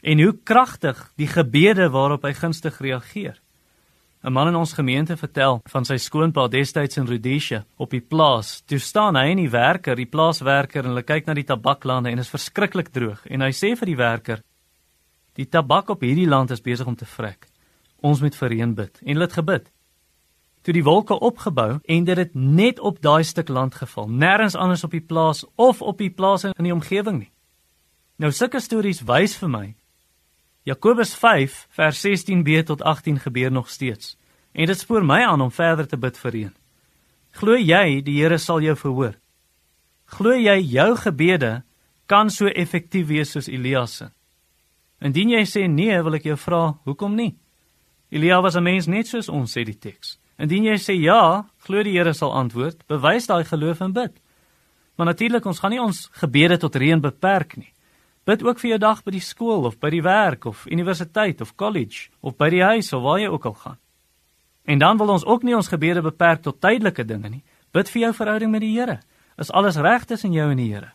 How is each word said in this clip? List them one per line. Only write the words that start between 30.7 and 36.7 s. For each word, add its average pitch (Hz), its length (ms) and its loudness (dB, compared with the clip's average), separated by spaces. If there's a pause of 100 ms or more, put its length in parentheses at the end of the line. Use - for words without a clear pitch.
vyf 160 460 2 (100)
vers 156 320 0
sestien 196 400 0
B 156 240 4
tot 147 160 -4
agtien 151 360 -2
gebeur 127 320 -4
nog 127 180 -4
steeds. - 480 -10 (340)
En 165 160 -2
dit 190 120 -2
spoor 214 260 0
my 151 180 4
aan 170 180 2
om 127 100 0
verder 165 360 0
te 147 100 -8
bid 123 220 -4
vir 123 120 -6
reën. 107 240 -8 (840)